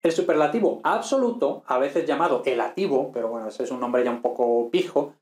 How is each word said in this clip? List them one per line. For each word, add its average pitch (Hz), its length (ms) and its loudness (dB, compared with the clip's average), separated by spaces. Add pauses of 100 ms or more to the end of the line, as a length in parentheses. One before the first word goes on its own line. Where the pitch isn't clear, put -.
El 165 100 2
superlativo 160 680 2
absoluto, 220 840 0
a 127 120 0
veces 143 280 0
llamado 147 380 0
elativo, 131 680 0
pero 113 160 -4
bueno, 113 200 -6
ese 120 160 -6
es 117 60 -6
un 123 100 -6
nombre 123 240 0
ya 123 60 0
un 120 100 -4
poco 120 500 0
pijo 143 520 0